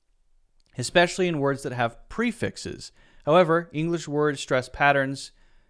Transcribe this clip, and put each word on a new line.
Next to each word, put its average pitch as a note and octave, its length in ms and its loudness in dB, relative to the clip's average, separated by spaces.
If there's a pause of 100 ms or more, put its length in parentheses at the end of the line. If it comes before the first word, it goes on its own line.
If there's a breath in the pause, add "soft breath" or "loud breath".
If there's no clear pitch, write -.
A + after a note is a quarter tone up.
(760)
especially F3 500 2
in D#3+ 120 -2
words C#3 240 0
that C3 100 -8
have B2+ 360 -4
prefixes. - 840 -6 (340 soft breath)
However, E3+ 480 4
English E3 340 -4
word D3 320 -2
stress B2+ 300 -2
patterns, C#3 640 0 (380)